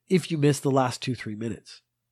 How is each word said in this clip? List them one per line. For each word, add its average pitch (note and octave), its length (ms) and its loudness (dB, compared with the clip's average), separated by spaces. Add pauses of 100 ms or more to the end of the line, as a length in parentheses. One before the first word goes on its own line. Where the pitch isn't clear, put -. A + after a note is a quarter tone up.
if F3+ 220 2
you E3 80 -2
missed C#3+ 240 2
the C#3+ 80 2
last C3 320 0
two, C3 100 -4
three A2 220 -8
minutes. A2 460 -10 (300)